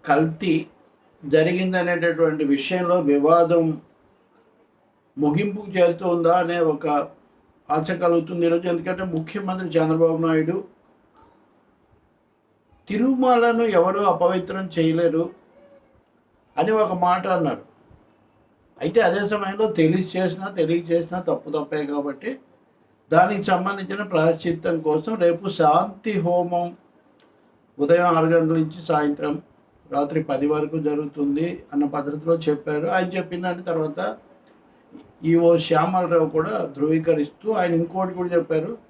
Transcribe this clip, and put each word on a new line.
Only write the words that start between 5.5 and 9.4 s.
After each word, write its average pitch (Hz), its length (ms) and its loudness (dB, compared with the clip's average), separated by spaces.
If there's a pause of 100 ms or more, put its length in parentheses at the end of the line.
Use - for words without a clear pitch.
చేరుతుందా 170 680 2
అనే 175 240 0
ఒక 156 260 0 (840)
ఆశ 160 200 0
కలుగుతుంది 170 560 0
ఈరోజు. 170 220 0
ఎందుకంటే 175 360 -4
ముఖ్యమంత్రి 185 640 -6